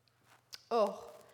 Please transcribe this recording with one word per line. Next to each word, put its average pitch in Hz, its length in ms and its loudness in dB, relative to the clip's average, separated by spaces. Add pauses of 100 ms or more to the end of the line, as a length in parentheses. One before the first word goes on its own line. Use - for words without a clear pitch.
(720)
Or, 208 440 0 (200)